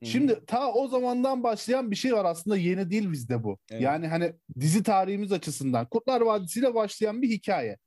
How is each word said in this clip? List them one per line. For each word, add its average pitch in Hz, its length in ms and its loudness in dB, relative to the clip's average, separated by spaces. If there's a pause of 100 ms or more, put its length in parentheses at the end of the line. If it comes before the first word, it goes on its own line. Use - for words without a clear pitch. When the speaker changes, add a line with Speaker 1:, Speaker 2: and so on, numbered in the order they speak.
Speaker 1:
Hı - 20 -12
hı. 113 40 -8
Speaker 2:
Şimdi 254 380 2
ta 247 260 0
o 262 140 2
zamandan 247 560 0
başlayan 233 480 0
bir 196 40 -2
şey 254 180 0
var 202 120 2
aslında, 175 320 0
yeni 180 320 0
değil 202 220 0
bizde 120 320 -2
bu. 101 140 -4 (140)
Speaker 1:
Evet. 113 100 -6
Speaker 2:
Yani 156 260 0
hani 170 260 -2 (260)
dizi 156 240 2
tarihimiz 196 480 2
açısından 135 540 -2
Kurtlar 254 360 0
Vadisi'yle 226 520 2
başlayan 214 480 -2
bir 262 80 2
hikaye. 196 580 -2